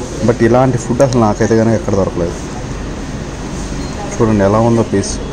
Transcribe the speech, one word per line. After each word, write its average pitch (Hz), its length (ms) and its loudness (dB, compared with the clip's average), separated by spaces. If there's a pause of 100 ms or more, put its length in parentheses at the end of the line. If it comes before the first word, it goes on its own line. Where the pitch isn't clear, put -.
(260)
but 117 180 2
ఇలాంటి 123 340 4
food 117 240 0
అసలు 123 200 4
నాకైతే 110 360 2
కనుక 113 160 4
ఎక్కడ 101 220 0
దొరకలేదు. 87 360 0 (1800)
చూడండి 110 280 2
ఎలా 101 160 4
ఉందో 117 240 4
పీస్. 101 360 -2 (140)